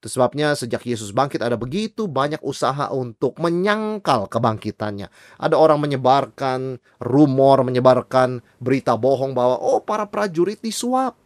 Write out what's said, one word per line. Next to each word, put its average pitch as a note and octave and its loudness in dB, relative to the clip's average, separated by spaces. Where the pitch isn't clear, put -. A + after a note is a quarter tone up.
Itu A2 -12
sebabnya C#3+ 0
sejak A#2+ -6
Yesus G#2+ -6
bangkit C3+ 0
ada A#2+ -2
begitu F#3 -6
banyak C#3 -4
usaha C#3 -4
untuk B2+ -4
menyangkal F3+ -2
kebangkitannya. G#2+ -4
Ada C3 0
orang D3+ 6
menyebarkan C3 0
rumor, C3+ 4
menyebarkan B2+ 2
berita B2 0
bohong C3 0
bahwa, B2 0
oh, - 2
para G#3+ -4
prajurit G3+ -2
disuap. A#3+ -4